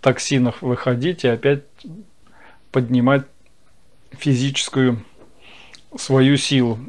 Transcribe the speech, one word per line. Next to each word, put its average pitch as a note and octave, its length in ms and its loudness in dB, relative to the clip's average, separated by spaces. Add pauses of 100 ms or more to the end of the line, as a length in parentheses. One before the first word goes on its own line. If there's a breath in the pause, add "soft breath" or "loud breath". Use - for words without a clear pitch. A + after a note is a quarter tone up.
токсинов B2+ 600 0
выходить B2+ 600 -2
и C3 40 2
опять C#3 360 0 (1080 soft breath)
поднимать B2+ 520 2 (880)
физическую C3 920 -2 (960 loud breath)
свою C3+ 400 4
силу. A#2+ 520 0